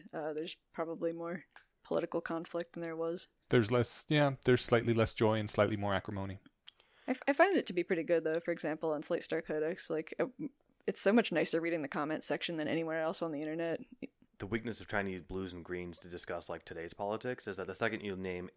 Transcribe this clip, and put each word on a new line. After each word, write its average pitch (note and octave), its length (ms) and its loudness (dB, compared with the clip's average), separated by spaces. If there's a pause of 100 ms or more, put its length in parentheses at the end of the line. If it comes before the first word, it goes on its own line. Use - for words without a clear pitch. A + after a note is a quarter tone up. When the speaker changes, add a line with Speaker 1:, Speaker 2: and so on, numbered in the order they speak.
(140)
Speaker 1:
uh, D#3 200 -4
there's D#3 240 -6 (160)
probably E3 400 -2
more E3+ 300 -8 (420)
political E3 340 0
conflict E3+ 540 -4
than E3 80 -8
there E3 140 -6
was. E3 340 -4 (200)
Speaker 2:
There's A#2+ 220 4
less, - 380 2
yeah, D3 220 6 (120)
there's B2 180 6
slightly A#2 320 4
less A2 200 4
joy A2 260 4
and G#2 100 -2
slightly G#2 280 4
more G2+ 180 0
acrimony. G2 440 -4 (680)
Speaker 1:
I, - 40 2
f-, B3+ 140 -4
I C#4 60 4
find F4+ 240 6
it B3 120 2
to F#3 60 -2
be F3 100 2
pretty E3 200 0
good, E3 220 2
though. D#3+ 160 0
For F3 100 -2
example, D#3+ 400 -2
on D3 100 0
Slate D#3+ 220 0
Star D#3+ 180 -2
Codex, D#3 480 -2
like, D#3+ 300 -4
uh, A#3+ 60 2 (600)
it's - 140 0
so G3 140 6
much A3+ 180 4
nicer E3 300 2
reading E3 220 -2
the C#3 40 -4
comment D3+ 380 -2
section D#3+ 320 -2
than D3+ 100 -2
anywhere D#3+ 340 -2
else D#3+ 200 -2
on E3 100 -2
the D3+ 80 -4
internet. D#3+ 400 -2 (600)
Speaker 3:
The G2+ 80 -6
weakness A2+ 340 -4
of - 60 -14
trying G2+ 180 0
to F#2+ 60 -2
use F#2 120 -6
blues F#2 300 -4
and E2+ 100 -8
greens F2 360 -6
to F2+ 100 -16
discuss, E2+ 400 -6
like, E2+ 160 -8
today's E2+ 280 -8
politics A2 540 -4
is G2 80 -4
that F2+ 120 -6
the F#2 80 -6
second A2 260 0
you G2 160 -4
name F2+ 400 -4